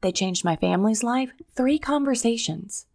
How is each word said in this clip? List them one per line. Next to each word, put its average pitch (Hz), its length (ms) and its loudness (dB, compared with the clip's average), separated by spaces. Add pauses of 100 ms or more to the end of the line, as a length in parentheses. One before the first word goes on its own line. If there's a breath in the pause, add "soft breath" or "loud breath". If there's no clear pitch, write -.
They 185 100 0
changed 190 320 -2
my 170 140 0
family's 190 440 2
life. 254 300 -2 (240)
Three 269 240 2
conversations. 233 1160 -2